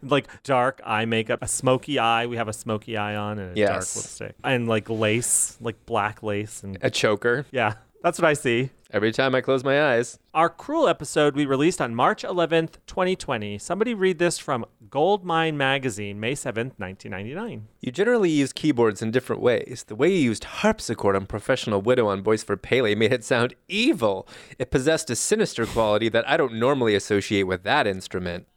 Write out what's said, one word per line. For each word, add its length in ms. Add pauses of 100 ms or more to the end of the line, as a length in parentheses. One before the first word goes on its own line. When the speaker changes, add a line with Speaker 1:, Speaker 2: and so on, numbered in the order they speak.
Speaker 1:
Like, 260 (140)
dark 420
eye 200
makeup, 380
a 60
smoky 500
eye. 280
We 100
have 120
a 40
smoky 440
eye 200
on 220
and 180
a 100
dark 160
Speaker 2:
Yes. 140
Speaker 1:
lipstick. 380 (100)
And, 240
like, 220
lace, 720
like, 260
black 360
lace. 400
And 200
Speaker 2:
A 80
choker. 600
Speaker 1:
Yeah, 240 (280)
that's 180
what 80
I 60
see. 360 (200)
Speaker 2:
Every 200
time 240
I 60
close 240
my 300
eyes. 240 (160)
Speaker 1:
Our 160
Cruel 360
episode 480
we 120
released 340
on 140
March 300
eleventh, 640
twenty 300
twenty. 420
Somebody 360
read 240
this 180
from 300 (240)
Goldmine 680
Magazine, 640
May 140
seventh, 440
nineteen 340
ninety-nine. 560 (120)
Speaker 2:
You 100
generally 380
use 240
keyboards 480
in 100
different 300
ways. 480
The 80
way 140
you 80
used 260
harpsichord 720
on 80
Professional 560
Widow 260
on 160
Voice 200
for 160
Pele 360
made 200
it 100
sound 300 (120)
evil. 640 (300)
It 120
possessed 380
a 80
sinister 480
quality 460
that 180
I 80
don't 240
normally 340
associate 500
with 180
that 240
instrument. 600 (100)